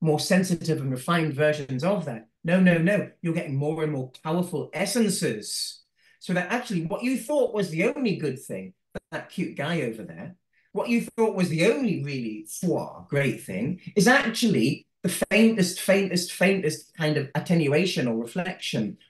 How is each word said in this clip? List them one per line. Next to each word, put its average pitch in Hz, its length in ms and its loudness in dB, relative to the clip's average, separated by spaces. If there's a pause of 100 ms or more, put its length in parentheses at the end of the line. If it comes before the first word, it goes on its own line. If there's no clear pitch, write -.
more 151 200 2
sensitive 180 600 0
and 135 100 -4
refined 156 440 0
versions 143 500 0
of 180 220 0
that. 113 220 -10 (140)
No, 175 180 2
no, 180 180 6
no. 185 320 2 (120)
You're 165 120 -2
getting 143 220 -4
more 156 260 -2
and 151 100 0
more 131 180 -6 (120)
powerful 165 500 -2
essences. 180 1120 -2 (340)
So - 140 -6
that 180 180 -2
actually 208 360 -2
what 196 160 -4
you 254 160 0
thought 285 360 0
was 202 160 -2
the 160 140 0
only 240 320 0
good 135 260 -6
thing, 95 300 -12 (380)
that - 200 -10
cute - 260 -6
guy 156 260 -4
over 110 200 -6
there, - 340 -14 (360)
what 202 160 -4
you 233 140 2
thought 214 340 0
was 180 140 2
the 160 160 2
only 226 360 2
really 117 460 -6
fwa, - 600 -4
great 139 340 0
thing, 117 380 -4 (140)
is 190 140 6
actually 226 800 2 (160)
the - 60 -2 (220)
faintest, 214 500 4
faintest, 190 520 2
faintest 180 640 0
kind 151 220 2
of 135 160 -4
attenuation 156 720 2
or 113 80 0
reflection 117 800 -6 (140)